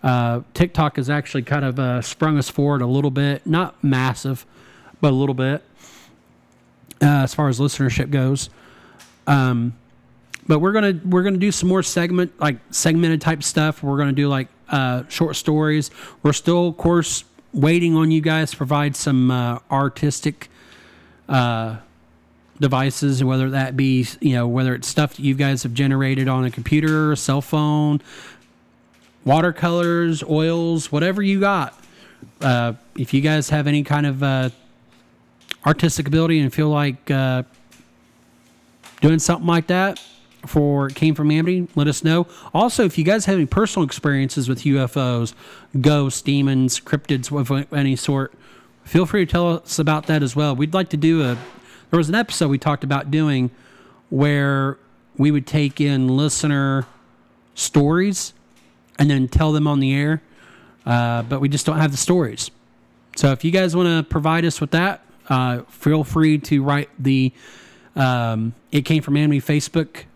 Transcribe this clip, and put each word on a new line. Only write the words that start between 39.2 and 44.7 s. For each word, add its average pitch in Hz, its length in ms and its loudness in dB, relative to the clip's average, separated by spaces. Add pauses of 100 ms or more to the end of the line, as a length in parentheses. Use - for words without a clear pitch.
like 170 220 0
that 185 320 0 (460)
for 143 420 0
Came 156 260 0
From 151 160 0
Amity, 170 440 0
let 147 120 2
us 147 160 -2
know. 170 240 2 (260)
Also, 226 320 2
if 175 140 0
you 156 60 0
guys 208 220 2
have 196 100 0
any 156 100 2
personal 196 380 0
experiences 139 640 -2
with 123 180 -2
U 139 140 2